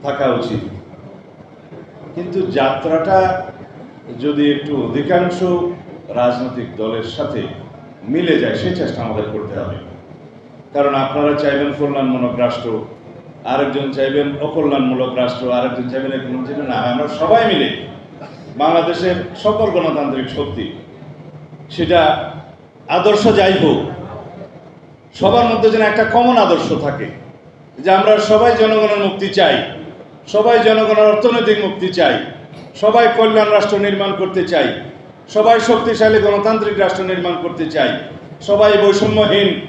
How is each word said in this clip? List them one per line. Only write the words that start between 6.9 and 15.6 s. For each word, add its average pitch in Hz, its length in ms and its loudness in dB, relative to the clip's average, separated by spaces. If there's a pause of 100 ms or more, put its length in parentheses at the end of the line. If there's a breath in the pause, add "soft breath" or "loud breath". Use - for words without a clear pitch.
সাথে - 260 -6 (720)
মিলে 165 280 2
যায়, 107 200 -2
সেই 180 180 -2
চেষ্টা 135 260 -4
আমাদের 107 280 -4
করতে 104 280 -8
হবে। 95 160 -8 (1000)
কারণ 143 180 2 (100)
আপনারা 147 280 -2 (120)
চাইবেন 143 260 0 (100)
কল্যাণমূলক 131 540 -2 (100)
রাষ্ট্র, 120 260 -2 (840)
আরেকজন 139 360 -2 (100)
চাইবেন 139 300 0 (180)
অকল্যাণমূলক 127 680 0 (100)
রাষ্ট্র, 123 240 -4 (120)
আরেকজন 123 340 -4